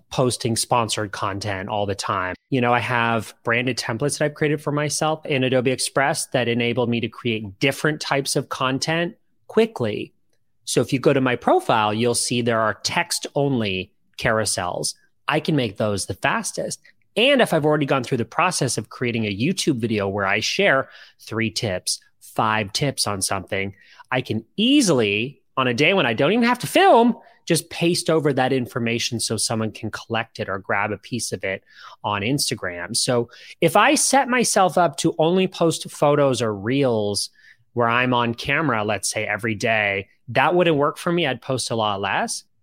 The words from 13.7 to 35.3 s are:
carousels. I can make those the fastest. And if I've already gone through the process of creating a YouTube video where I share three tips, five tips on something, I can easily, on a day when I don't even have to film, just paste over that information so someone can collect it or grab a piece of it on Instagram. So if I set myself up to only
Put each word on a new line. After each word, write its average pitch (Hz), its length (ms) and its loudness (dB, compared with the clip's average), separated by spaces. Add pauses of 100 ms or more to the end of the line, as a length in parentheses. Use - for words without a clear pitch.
carousels. 110 760 -2 (340)
I 147 100 2
can 156 160 0
make 120 220 0
those 104 300 -2
the - 80 -6
fastest. - 680 -4 (360)
And 262 240 4
if 196 140 2
I've 151 100 2
already 151 220 2
gone 135 160 2
through 123 160 -4
the 117 60 0
process 156 520 0
of 110 120 -6
creating 117 380 -2
a 104 100 -2
YouTube 139 400 0
video 110 320 0
where 98 180 0
I 101 140 2
share 147 480 2 (320)
three 110 320 -4
tips, - 480 -4 (200)
five 110 520 0
tips - 340 -2
on 101 160 -4
something, 98 520 -4 (360)
I 127 100 0
can 110 240 -4 (120)
easily, 143 840 2 (160)
on 127 120 2
a 120 40 0
day 147 220 4
when 185 100 2
I 120 100 0
don't 139 180 2
even 233 120 2
have 247 140 0
to - 80 -8
film, 254 500 6 (300)
just 160 240 -2
paste 170 400 -2
over 156 220 2
that 131 200 2
information 117 680 -2
so - 160 -4
someone 110 340 -2
can 104 220 -10
collect - 480 -6
it 101 80 -6
or 98 100 -4
grab 104 320 -2
a 101 80 -6
piece - 320 -8
of 101 140 -8
it 95 180 -6 (400)
on 104 200 -2
Instagram. 101 760 -4
So 120 340 0 (300)
if 170 160 4
I 240 180 6
set 262 340 2
myself 208 480 2
up 170 200 2
to - 220 0
only 180 280 4